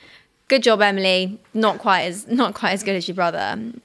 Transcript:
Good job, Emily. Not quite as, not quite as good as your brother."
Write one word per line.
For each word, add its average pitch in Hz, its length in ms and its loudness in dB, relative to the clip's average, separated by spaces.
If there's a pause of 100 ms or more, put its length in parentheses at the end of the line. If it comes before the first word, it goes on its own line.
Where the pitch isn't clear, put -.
(480)
Good 262 160 2
job, 220 180 4
Emily. 190 560 2 (160)
Not 214 240 2
quite 190 280 2
as, 185 200 -8
not 233 280 0
quite 185 180 -2
as 190 100 -2
good 196 140 -2
as 175 100 -4
your 180 80 -6
brother." 180 420 -2 (280)